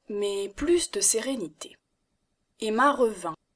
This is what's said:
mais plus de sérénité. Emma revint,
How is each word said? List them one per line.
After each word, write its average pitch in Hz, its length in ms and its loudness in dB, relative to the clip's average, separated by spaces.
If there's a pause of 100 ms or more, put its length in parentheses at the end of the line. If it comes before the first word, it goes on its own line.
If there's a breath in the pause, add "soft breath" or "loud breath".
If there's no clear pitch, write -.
mais 202 460 -2
plus 339 360 2
de 403 100 -2
sérénité. 226 760 -2 (840)
Emma 226 320 4
revint, 208 440 0 (200)